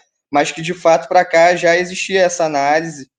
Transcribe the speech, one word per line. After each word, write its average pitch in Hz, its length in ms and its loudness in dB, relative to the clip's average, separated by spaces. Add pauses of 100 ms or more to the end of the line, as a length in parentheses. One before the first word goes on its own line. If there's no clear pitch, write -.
(300)
mas 143 220 -2
que, 165 100 -12
de 165 120 -6
fato, 165 340 0
pra 180 180 2
cá 170 300 4
já 170 220 2
existia 185 440 -2
essa 175 240 0
análise 147 720 -2